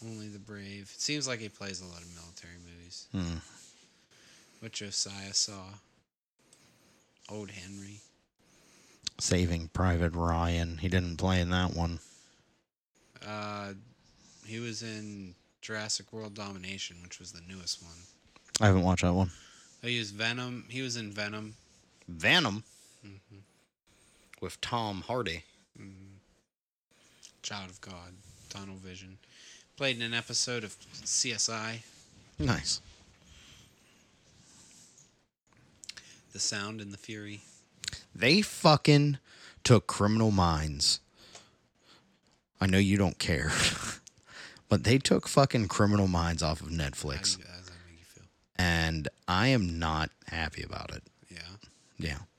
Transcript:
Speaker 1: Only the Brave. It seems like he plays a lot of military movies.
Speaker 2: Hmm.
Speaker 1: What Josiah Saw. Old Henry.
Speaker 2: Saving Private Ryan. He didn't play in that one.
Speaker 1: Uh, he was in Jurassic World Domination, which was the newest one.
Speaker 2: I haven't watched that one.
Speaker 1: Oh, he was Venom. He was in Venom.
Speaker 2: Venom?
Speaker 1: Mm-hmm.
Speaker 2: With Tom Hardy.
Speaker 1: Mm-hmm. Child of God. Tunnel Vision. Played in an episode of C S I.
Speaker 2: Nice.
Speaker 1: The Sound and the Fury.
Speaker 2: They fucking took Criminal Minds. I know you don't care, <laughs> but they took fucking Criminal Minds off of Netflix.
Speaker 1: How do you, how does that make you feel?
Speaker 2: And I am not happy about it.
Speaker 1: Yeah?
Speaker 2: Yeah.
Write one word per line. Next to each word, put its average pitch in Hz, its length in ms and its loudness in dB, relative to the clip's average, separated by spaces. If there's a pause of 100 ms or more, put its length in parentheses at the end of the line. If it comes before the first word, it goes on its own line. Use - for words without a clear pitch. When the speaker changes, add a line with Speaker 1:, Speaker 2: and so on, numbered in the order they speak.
Speaker 1:
Only 110 240 -12
the 104 120 -14
Brave. 101 520 -14
It - 80 -12
seems 143 280 -2
like 123 100 -4
he 110 100 -10
plays 98 320 -10
a 92 40 -16
lot 87 180 -16
of 87 100 -18
military 85 440 -20 (100)
movies. 87 460 -18
Speaker 2:
Hmm. 87 240 -4 (1200)
Speaker 1:
What 113 140 -16
Josiah 98 600 -6
Saw. 98 300 -2 (1700)
Old 104 220 -12
Henry. 98 480 -16 (1200)
Speaker 2:
Saving 85 520 2
Private 87 440 4
Ryan. 85 600 2
He 78 100 -2
didn't 87 300 0
play 92 220 4
in 87 100 2
that 90 220 2
one. 85 280 -2 (1200)
Speaker 1:
Uh, 104 500 -8 (680)
he 110 140 -10
was 113 240 -8
in 104 540 -12 (240)
Jurassic 107 520 -8
World 107 220 -10
Domination, 95 680 -10
which - 160 -18
was 92 100 -16
the 85 180 -20
newest 92 320 -10
one. 85 120 -20 (680)
Speaker 2:
I 110 60 6
haven't 92 160 8
watched 90 200 4
that 90 120 6
one. 95 160 4 (540)
Speaker 1:
Oh, - 20 -4
he 120 140 -2
was 107 100 -8
Venom. 117 580 -4
He 127 140 -8
was 120 140 -6
in 107 160 -8
Venom. 107 420 -8 (540)
Speaker 2:
Venom? 107 560 2 (420)
Speaker 1:
Mm-hmm. 98 300 -20 (1040)
Speaker 2:
With - 200 -8
Tom 107 460 -4
Hardy. 95 380 -4 (360)
Speaker 1:
Mm-hmm. 98 100 -18 (1500)
Child 95 280 -10
of 92 100 -20
God. 90 340 -18 (360)
Tunnel 98 260 -14
Vision. 92 420 -18 (580)
Played 135 200 -2
in 120 60 -6
an 117 120 -4
episode 120 500 -2
of 98 120 -12 (280)
C - 280 -2
S 107 160 -2
I. 113 340 -6 (560)
Speaker 2:
Nice. 113 420 0 (3500)
Speaker 1:
The 101 60 -12
Sound 107 420 -2
and 101 120 -10
the 98 60 -14
Fury. 104 440 -12 (720)
Speaker 2:
They 160 280 6
fucking 147 760 6 (460)
took 117 220 8
Criminal 110 440 4
Minds. 78 720 4 (1600)
I 92 60 4
know 95 120 6
you 101 180 6
don't 98 220 4
care, 76 320 0 (560)
<laughs> - 600 -20
but 104 160 4
they 131 140 6
took - 300 2
fucking 127 400 4
Criminal 101 400 4
Minds 85 340 2
off 78 180 0
of 76 80 -10
Netflix. 73 680 -2
Speaker 1:
How - 20 -14
do - 40 -18
you, - 80 -20
how 90 80 -18
does 92 80 -18
that - 80 -18 (140)
make 85 100 -20
you - 80 -20
feel? - 180 -20 (320)
Speaker 2:
And 82 520 2 (200)
I 92 200 4
am 95 300 2
not 80 320 0 (180)
happy 82 340 -6
about - 320 -10
it. - 80 -14 (260)
Speaker 1:
Yeah? 87 100 -18 (600)
Speaker 2:
Yeah. 78 200 -6 (200)